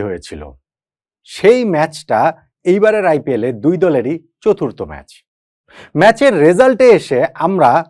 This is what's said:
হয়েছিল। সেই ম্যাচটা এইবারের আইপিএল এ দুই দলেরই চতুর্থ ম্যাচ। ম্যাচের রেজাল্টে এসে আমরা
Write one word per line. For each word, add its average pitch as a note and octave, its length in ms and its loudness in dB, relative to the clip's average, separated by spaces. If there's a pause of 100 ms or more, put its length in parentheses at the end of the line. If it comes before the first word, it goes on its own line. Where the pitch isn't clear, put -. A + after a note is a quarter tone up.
হয়েছিল। E2+ 360 -12 (880)
সেই B3 300 2 (140)
ম্যাচটা D3+ 460 -4 (520)
এইবারের G#3 400 0
আইপিএল B2+ 360 -4
এ - 20 -4 (140)
দুই E3+ 200 0
দলেরই C#3+ 320 -2 (280)
চতুর্থ E3+ 360 -4 (120)
ম্যাচ। C#2 180 -20 (920)
ম্যাচের A3+ 340 2 (120)
রেজাল্টে B3 420 2 (120)
এসে C3 200 -4 (260)
আমরা F3 240 2 (200)